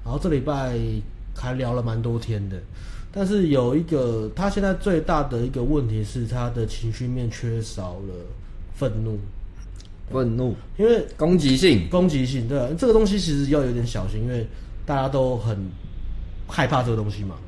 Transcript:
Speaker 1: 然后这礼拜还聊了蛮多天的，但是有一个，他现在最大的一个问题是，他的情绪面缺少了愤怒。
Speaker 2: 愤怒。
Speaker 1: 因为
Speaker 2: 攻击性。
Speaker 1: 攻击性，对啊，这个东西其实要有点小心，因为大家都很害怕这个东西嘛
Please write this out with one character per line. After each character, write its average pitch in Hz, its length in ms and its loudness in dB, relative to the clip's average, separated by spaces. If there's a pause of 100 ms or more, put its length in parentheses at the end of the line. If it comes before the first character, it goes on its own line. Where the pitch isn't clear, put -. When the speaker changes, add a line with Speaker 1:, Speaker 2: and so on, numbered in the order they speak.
Speaker 1:
然 117 100 -6
后 143 60 -2
这 185 100 0
礼 147 100 4
拜 123 380 -2 (580)
还 127 180 -4
聊 127 200 -2
了 123 80 0
蛮 113 180 0
多 117 200 0
天 104 300 -4
的， 92 80 -6 (540)
但 196 140 0
是 196 220 4
有 131 280 4
一 160 80 4
个， 120 520 0
他 196 140 2
现 202 120 0
在 196 140 4
最 180 260 2
大 156 220 2
的 127 180 -2
一 127 80 0
个 131 140 -2
问 139 240 4
题 107 160 0
是， 117 240 -4
他 123 240 -2
的 117 160 0
情 113 260 -2
绪 123 140 -4
面 123 240 -2
缺 117 300 -4
少 92 320 -8
了 98 200 -8 (600)
愤 131 160 0 (120)
怒。 110 140 -2 (920)
Speaker 2:
愤 123 260 2
怒。 123 180 0 (220)
Speaker 1:
因 208 80 4
为 226 200 6 (120)
Speaker 2:
攻 170 200 6
击 139 180 6
性。 131 340 6
Speaker 1:
攻 180 200 4
击 139 160 2
性， 123 220 -2
对 139 100 0
啊， 123 100 0 (100)
这 254 100 2
个 233 60 8
东 220 120 8
西 196 140 2
其 165 120 0
实 143 200 2
要 147 120 4
有 123 80 0
点 120 140 0
小 101 220 -2
心， 107 140 -2
因 113 60 -2
为 120 200 -2 (380)
大 147 100 0
家 135 120 2
都 131 300 2
很 107 180 -2 (920)
害 - 180 0
怕 127 160 2
这 120 80 0
个 113 80 2
东 107 140 -2
西 98 120 -6
嘛 98 120 -6 (120)